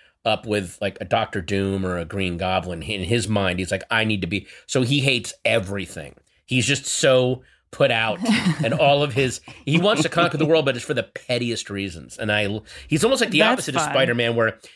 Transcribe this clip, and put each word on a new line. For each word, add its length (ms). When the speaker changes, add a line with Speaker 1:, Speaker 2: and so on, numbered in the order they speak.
Speaker 1:
up 200
with, 360
like, 200
a 40
Doctor 360
Doom 460
or 120
a 60
Green 320
Goblin. 460
In 220
his 240
mind, 320
he's 100
like, 220
"I 100
need 200
to 40
be," 220
so 160
he 160
hates 340
everything. 720
He's 200
just 180
so 600
put 220
out, 260
Speaker 2:
<laughs> 240
Speaker 1:
and 100
all 300
of 100
his, 260
he 140
wants 240
to 60
conquer 280
the 100
world, 180
but 100
it's 100
for 100
the 100
pettiest 680
reasons. 480
And 140
I, 280
he's 160
almost 160
like 100
the 80
Speaker 3:
That's 140
Speaker 1:
opposite 240
of 60
Speaker 3:
fun. 100
Speaker 1:
Spider-Man, 420
where 240